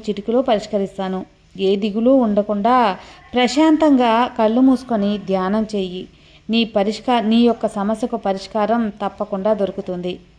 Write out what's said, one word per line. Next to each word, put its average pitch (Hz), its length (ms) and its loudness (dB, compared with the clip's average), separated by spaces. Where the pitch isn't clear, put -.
చిటికలో 220 340 -2
పరిష్కరిస్తాను. 196 840 -2
ఏ 196 180 2
దిగులు 214 340 0
ఉండకుండా 214 840 2
ప్రశాంతంగా 247 1040 4
కళ్ళు 226 220 2
మూసుకొని 226 580 2
ధ్యానం 190 560 -2
చెయ్యి. 185 340 -6
నీ 226 140 2
పరిష్కా-, 220 600 -2
నీ 226 180 2
యొక్క 226 240 2
సమస్యకు 214 500 -4
పరిష్కారం 208 760 -2
తప్పకుండా 196 500 -4
దొరుకుతుంది. 180 680 -6